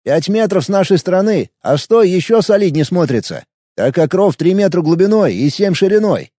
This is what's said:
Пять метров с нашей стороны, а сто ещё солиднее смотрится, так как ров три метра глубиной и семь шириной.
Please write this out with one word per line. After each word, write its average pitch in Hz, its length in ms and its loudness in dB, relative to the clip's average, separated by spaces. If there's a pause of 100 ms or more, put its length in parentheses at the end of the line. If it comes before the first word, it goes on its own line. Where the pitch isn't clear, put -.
Пять 151 260 -2
метров 196 360 0
с - 40 -8
нашей 196 300 0
стороны, 185 520 -2 (120)
а 143 160 0
сто 226 240 0
ещё 190 400 2
солиднее 180 420 0
смотрится, 127 600 -2 (320)
так 127 180 -2
как 160 180 0
ров 185 240 2
три 175 180 0
метра 185 280 0
глубиной 170 520 2
и 120 140 0
семь 196 260 -2
шириной. 190 640 0